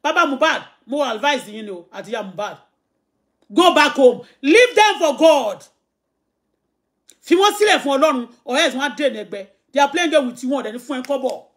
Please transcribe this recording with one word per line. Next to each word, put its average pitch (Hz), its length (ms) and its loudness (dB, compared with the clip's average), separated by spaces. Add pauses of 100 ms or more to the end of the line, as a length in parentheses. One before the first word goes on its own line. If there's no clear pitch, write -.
Baba 339 220 2
Mohbad, 277 360 -2 (240)
mo 285 180 -4
advise 254 480 -4
yín 214 140 -14
ni 202 60 -14
o, 175 200 -14
àti 196 200 -16
ìyá 226 120 -8
Mohbad. 190 340 -10 (920)
Go 339 220 4
back 294 220 2
home. 247 260 4 (180)
Leave 370 360 4
them 415 240 4
for 302 180 0
God. 277 420 2 (1600)
Fi - 180 0
wọ́n 403 180 2
sílẹ̀ 403 260 2
fún 277 200 -2
Ọlọ́run, 277 280 0 (180)
or 254 120 -4
else 302 180 0
wọ́n 277 140 -4
á - 60 -10
dènà 247 300 -4
ẹgbẹ́. 196 220 -14 (240)
They 277 100 0
are 277 100 2
playing 330 200 -2
game 294 160 2
with 240 160 -12
you, 254 60 -6
wọn 269 120 -2
ò - 20 -10
dẹ̀ 214 100 -10
ní 247 60 -14
fún - 220 -10
ẹ - 20 -12
kọ́bọ̀. 254 400 -6 (140)